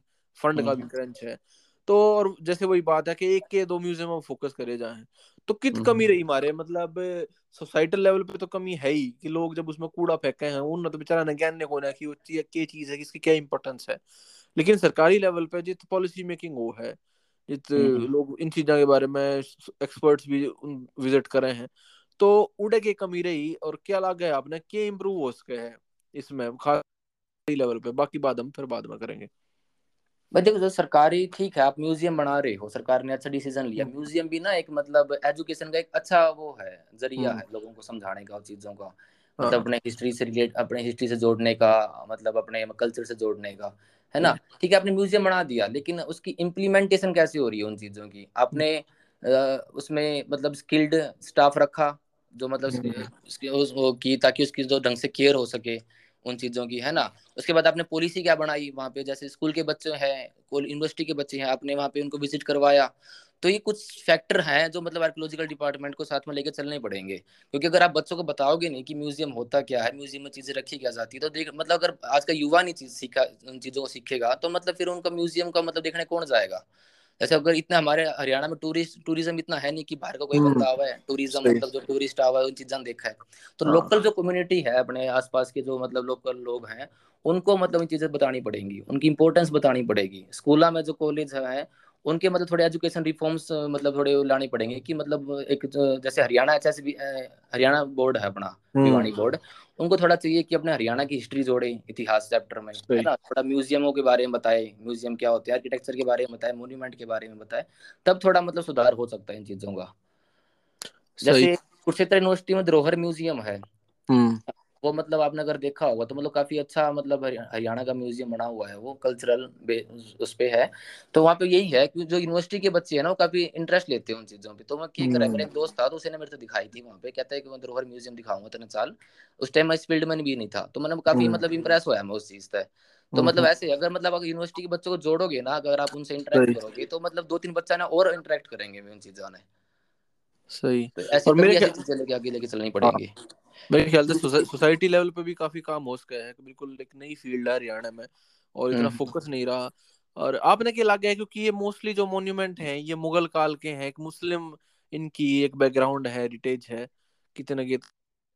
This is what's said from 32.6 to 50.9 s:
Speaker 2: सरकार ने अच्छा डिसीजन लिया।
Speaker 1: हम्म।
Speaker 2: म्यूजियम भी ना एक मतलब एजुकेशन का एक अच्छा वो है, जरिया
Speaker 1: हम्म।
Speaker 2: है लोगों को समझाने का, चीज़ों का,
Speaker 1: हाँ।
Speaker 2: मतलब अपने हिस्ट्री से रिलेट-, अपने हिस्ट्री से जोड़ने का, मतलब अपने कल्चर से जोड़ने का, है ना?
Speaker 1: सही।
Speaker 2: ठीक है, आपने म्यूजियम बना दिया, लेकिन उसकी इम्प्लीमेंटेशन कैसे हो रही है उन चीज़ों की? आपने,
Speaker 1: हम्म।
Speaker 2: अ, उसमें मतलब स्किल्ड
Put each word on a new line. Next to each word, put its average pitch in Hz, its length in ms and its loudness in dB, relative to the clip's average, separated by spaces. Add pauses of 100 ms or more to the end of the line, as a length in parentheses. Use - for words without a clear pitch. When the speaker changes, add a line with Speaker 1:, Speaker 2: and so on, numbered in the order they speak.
Speaker 2:
सरकार 127 340 0
ने 131 100 -6
अच्छा 135 160 -6
डिसीजन 135 360 -6
लिया। 110 200 -4
Speaker 1:
हम्म। 127 120 -12
Speaker 2:
म्यूजियम 156 320 -4
भी 165 100 -4
ना 196 140 -2
एक 170 160 -2
मतलब 147 560 0
एजुकेशन 156 460 -4
का 165 80 0
एक 165 140 -6
अच्छा 160 360 4
वो 151 320 -10
है, 92 240 -16 (100)
जरिया 127 340 -4
Speaker 1:
हम्म। 117 100 -4
Speaker 2:
है - 140 -12
लोगों 110 180 -12
को 110 100 -20
समझाने 101 440 -12
का, 104 140 -14
चीज़ों 101 340 -18
का, 95 120 -18
Speaker 1:
हाँ। - 640 -8
Speaker 2:
मतलब 120 140 4
अपने 120 160 -2
हिस्ट्री 120 340 -4
से 120 140 -4
रिलेट-, 117 300 0
अपने 123 260 -4
हिस्ट्री 120 260 -4
से 120 80 -2
जोड़ने 113 400 2
का, 110 560 4
मतलब 113 260 -4
अपने 110 280 -4 (140)
कल्चर 120 240 -2
से 117 120 -12
जोड़ने 104 380 -4
का, 104 240 -12 (380)
है 156 60 0
ना? 165 100 4
Speaker 1:
सही। - 300 -6
Speaker 2:
ठीक 180 100 0
है, 196 60 8
आपने 190 140 2
म्यूजियम 196 320 2
बना 185 200 2
दिया, 117 240 -2
लेकिन 143 320 -6
उसकी 156 320 -10
इम्प्लीमेंटेशन 190 840 2
कैसे 160 260 2
हो 123 100 0
रही 107 100 -6
है 104 60 -4
उन 107 120 -8
चीज़ों 104 300 -16
की? 101 200 -20 (100)
आपने, 151 400 2
Speaker 1:
हम्म। - 560 -6
Speaker 2:
अ, 135 400 0
उसमें 147 560 -4
मतलब 143 240 -4
स्किल्ड 156 420 2 (260)